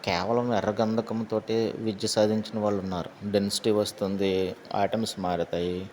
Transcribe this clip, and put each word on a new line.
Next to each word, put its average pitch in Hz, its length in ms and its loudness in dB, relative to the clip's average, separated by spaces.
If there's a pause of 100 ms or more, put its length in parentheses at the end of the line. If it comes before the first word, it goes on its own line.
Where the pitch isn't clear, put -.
కేవలం 104 420 2 (100)
ఎర్ర 98 220 2
గంధకంతోటే 110 760 0 (280)
విద్య 107 280 -2
సాధించిన 107 500 2
వాళ్ళు 104 200 2
ఉన్నారు. 90 280 -4 (220)
డెన్సిటీ 101 460 2
వస్తుంది, 98 520 0 (500)
ఆటమ్స్ 110 320 -2 (120)
మారతాయి 87 500 -2 (160)